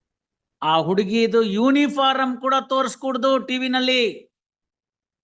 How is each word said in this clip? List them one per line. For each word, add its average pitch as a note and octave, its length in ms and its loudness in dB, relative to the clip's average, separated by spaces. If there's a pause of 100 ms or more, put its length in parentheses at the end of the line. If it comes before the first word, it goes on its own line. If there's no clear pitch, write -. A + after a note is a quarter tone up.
(640)
ಆ D#3 160 2
ಹುಡುಗಿದು G3+ 640 0
ಯೂನಿಫಾರ್ಮ್ C4 920 0
ಕೂಡ C4 180 -2 (140)
ತೋರ್ಸ್ಕೊಡ್ದು C4 680 0
ಟಿ B3+ 200 -4
ವಿನಲ್ಲಿ. B3+ 440 0 (1200)